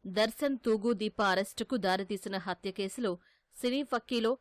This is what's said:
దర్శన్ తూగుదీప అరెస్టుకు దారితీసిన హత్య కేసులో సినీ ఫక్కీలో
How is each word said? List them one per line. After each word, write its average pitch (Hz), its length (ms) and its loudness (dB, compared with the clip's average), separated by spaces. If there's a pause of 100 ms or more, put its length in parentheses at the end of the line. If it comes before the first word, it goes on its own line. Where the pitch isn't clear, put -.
దర్శన్ 220 500 0
తూగుదీప 220 640 0
అరెస్టుకు 202 560 0
దారితీసిన 190 600 -2
హత్య 185 340 -4
కేసులో 196 460 -2 (440)
సినీ 254 220 0
ఫక్కీలో 240 580 0